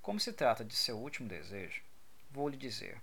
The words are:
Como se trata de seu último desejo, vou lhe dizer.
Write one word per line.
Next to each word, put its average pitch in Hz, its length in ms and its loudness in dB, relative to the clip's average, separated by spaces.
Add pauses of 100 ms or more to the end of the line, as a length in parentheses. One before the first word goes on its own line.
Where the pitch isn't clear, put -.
Como 208 180 0
se 226 140 2
trata 120 320 6
de 107 100 -6
seu - 220 4
último 127 320 -4
desejo, 87 540 -4 (480)
vou 143 180 0
lhe 139 80 -2
dizer. 113 460 -4